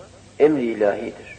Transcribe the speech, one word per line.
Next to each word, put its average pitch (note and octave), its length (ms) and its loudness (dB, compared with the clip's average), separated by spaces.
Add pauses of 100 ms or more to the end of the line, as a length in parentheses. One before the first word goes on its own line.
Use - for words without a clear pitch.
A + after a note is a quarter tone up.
(380)
emri C#3+ 260 4
ilahidir. G#2+ 760 -4